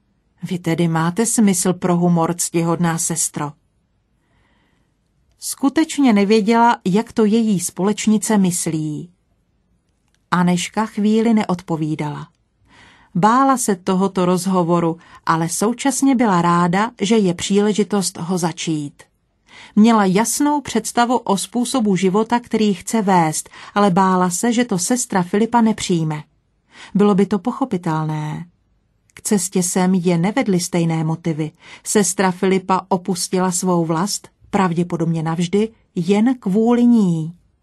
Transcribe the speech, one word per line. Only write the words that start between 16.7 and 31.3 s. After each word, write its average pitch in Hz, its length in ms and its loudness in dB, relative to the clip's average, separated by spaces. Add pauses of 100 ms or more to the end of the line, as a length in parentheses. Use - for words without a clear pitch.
že 208 160 2
je 185 160 2
příležitost 202 840 -2
ho 180 200 -4
začít. 160 640 -6 (720)
Měla 214 300 6
jasnou 247 560 0
představu 233 560 -2
o 196 200 -2
způsobu 220 580 -2
života, 202 440 0
který 214 340 0
chce - 280 -4
vést, 175 480 0 (240)
ale 202 160 2
bála 185 400 2
se, 233 240 -2
že 247 120 2
to 202 120 -2
sestra 185 460 -2
Filipa 226 380 0
nepřijme. 165 600 -2 (720)
Bylo 208 200 4
by 196 100 4
to 196 140 -4
pochopitelné. 156 1040 -6 (680)
K - 80 -20
cestě 190 420 -2
sem 185 300 0
je 175 240 2
nevedly 202 420 0
stejné 165 440 -2
motivy. 160 480 -4 (320)